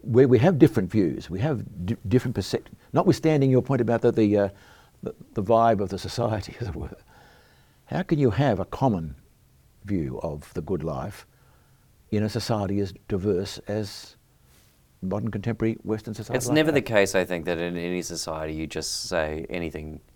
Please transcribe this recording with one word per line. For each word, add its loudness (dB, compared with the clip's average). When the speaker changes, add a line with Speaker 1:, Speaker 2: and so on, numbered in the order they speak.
Speaker 1:
where 6
we 6
have 4
different 6
views, 0
we -6
have -2
di-, -2
different 2
percep-, -4
notwithstanding 4
your 6
point 0
about 2
the, 6
the, 4
uh, 2
the, -8
the -4
vibe 4
of -2
the -6
society, -4
<laughs> -12
as -8
it -8
were, -8
how -4
can 0
you 4
have 2
a -4
common -2
view -2
of -8
the -6
good -4
life -8
in 0
a -2
society -2
as -2
diverse -2
as -8
modern -4
contemporary -2
Western -6
society -6
Speaker 2:
It's -4
Speaker 1:
like 2
Speaker 2:
never 4
Speaker 1:
that? 4
Speaker 2:
the 4
case, 2
I 4
think, -4
that -2
in -4
any -4
society -8
you -6
just -8
say -2
anything, -8